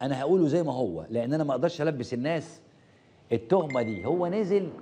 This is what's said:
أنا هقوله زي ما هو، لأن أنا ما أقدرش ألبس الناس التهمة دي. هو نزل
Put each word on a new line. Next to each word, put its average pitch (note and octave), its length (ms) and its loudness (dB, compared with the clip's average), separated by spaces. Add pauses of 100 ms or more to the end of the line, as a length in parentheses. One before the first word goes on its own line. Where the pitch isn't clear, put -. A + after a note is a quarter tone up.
أنا C3+ 180 -2
هقوله D#3+ 280 4
زي E3+ 140 2
ما C#3+ 100 -2
هو، F2+ 380 -4
لأن A#2 220 0
أنا D#3 120 2
ما C#3 80 0
أقدرش C#3 300 0
ألبس C3+ 320 -2
الناس D#3 460 -4 (720)
التهمة C3+ 500 2
دي. G#2 240 -4
هو F3 200 0
نزل F#3+ 440 0 (120)